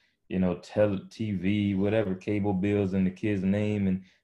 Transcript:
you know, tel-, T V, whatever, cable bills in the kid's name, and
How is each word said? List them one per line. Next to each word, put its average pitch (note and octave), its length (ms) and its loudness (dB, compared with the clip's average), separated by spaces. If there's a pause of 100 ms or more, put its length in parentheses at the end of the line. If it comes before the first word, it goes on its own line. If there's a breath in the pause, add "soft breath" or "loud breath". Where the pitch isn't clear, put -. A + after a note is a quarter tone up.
(280 soft breath)
you F#2 120 -2
know, F2+ 160 2
tel-, G#2 440 0 (100)
T G#2+ 220 -6
V, G2+ 420 0
whatever, G2+ 400 0
cable G2+ 400 -2
bills G2+ 400 0
in F#2+ 120 2
the F#2 60 0
kid's G#2 320 -2
name, G#2 440 0
and F#2+ 160 0 (200 soft breath)